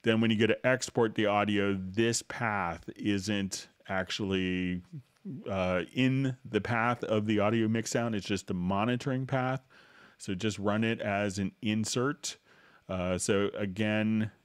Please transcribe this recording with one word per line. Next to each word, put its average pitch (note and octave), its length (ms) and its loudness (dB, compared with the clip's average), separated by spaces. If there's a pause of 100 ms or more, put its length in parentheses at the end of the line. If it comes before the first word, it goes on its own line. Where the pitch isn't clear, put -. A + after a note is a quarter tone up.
Then A2+ 180 4
when A2+ 100 4
you A2+ 60 2
go A2 100 4
to G#2+ 200 2
export B2+ 480 2
the A2 100 2
audio, G2+ 480 4
this G2 480 0
path G2 720 -4
isn't G2+ 760 -2 (200)
actually, F#2 960 -2 (680)
uh, F#2 360 0 (100)
in C3 500 2
the G#2+ 160 0
path A#2+ 440 0
of G#2+ 200 0
the G#2+ 160 2
audio A2 280 2
mixdown. A2+ 460 0
It's G2+ 120 -4
just G2 220 -4
the G2+ 60 -2
monitoring A#2+ 720 0
path. C3 400 -2 (520)
So - 160 -6
just G2+ 240 -2
run G#2 260 2
it A2+ 160 0
as G2+ 380 -2
an G2 140 -2 (100)
insert. A2 760 -2 (500)
Uh, F#2 300 -2
so G2+ 380 2
again G#2+ 760 0 (140)